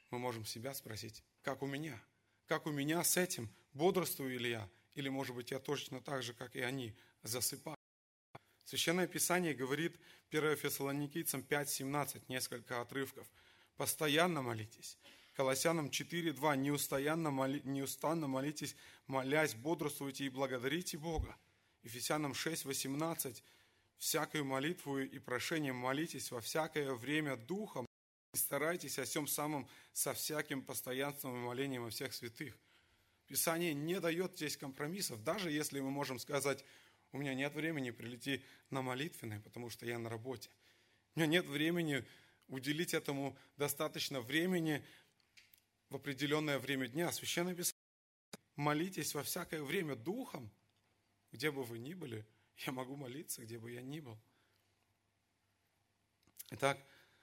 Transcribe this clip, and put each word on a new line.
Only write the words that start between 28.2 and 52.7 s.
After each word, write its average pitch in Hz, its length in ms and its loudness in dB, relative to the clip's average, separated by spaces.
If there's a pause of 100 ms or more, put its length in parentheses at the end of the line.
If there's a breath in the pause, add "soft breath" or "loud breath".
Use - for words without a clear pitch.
и - 40 -6
старайтесь 147 640 0
о 131 80 0
сем 147 200 0
самом 147 420 0 (240 loud breath)
со - 200 2
всяким 147 500 -2
постоянством 135 720 -2
и 123 60 -4
молением 123 440 -2
о 113 60 -4
всех 127 240 -4
святых». 120 420 -8 (680 soft breath)
Писание 165 480 2
не 160 240 0
дает 170 380 2
здесь 147 200 -2
компромиссов, 147 680 -4
даже 175 260 2
если 147 300 0
мы 135 100 2
можем 131 300 0
сказать: 139 440 2 (460 loud breath)
«У 131 80 -6
меня 139 160 0
нет 143 200 0
времени, 151 360 0
прилети 120 540 -2 (260 loud breath)
на 131 120 0
молитвенное, 127 580 -4
потому 120 300 -10
что - 140 -12
я 120 140 -2
на 113 100 -4
работе. 117 420 -6 (640 soft breath)
У - 20 4
меня 165 80 6
нет 165 200 6
времени 147 580 2 (420 loud breath)
уделить 147 480 0
этому 139 420 0 (200 loud breath)
достаточно 143 640 0
времени 156 640 2 (1040 loud breath)
в 139 80 -6
определенное 143 640 2
время 131 260 0
дня». 143 240 0
Священное 175 440 0
Писание: - 280 -2 (720)
«Молитесь 151 600 2
во 143 100 -2
всякое 165 380 -4
время 151 340 0
духом». 147 540 -4 (800)
Где 139 180 0
бы 135 140 -2
вы 117 140 -6
ни 131 140 -8
были – 127 320 -8 (420 soft breath)
я 143 60 0